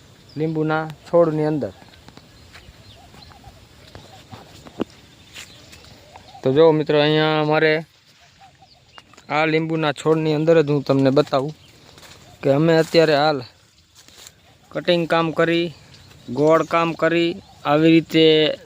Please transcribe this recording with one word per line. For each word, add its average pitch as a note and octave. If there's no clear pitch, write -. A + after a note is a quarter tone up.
લીંબુના D#3
છોડની D#3
અંદર. B2
તો -
જો D#3+
મિત્રો, D3+
અહીંયા D#3
અમારે D#3
આ D3+
લીંબુના D#3+
છોડની D#3
અંદર D#3+
જ -
હું C#3
તમને C3+
બતાવું D3
કે C#3+
અમે E3
અત્યારે D#3
હાલ D3+
કટિંગ E3+
કામ E3
કરી, E3+
ગોળ D#3
કામ E3+
કરી, E3+
આવી D#3+
રીતે D#3+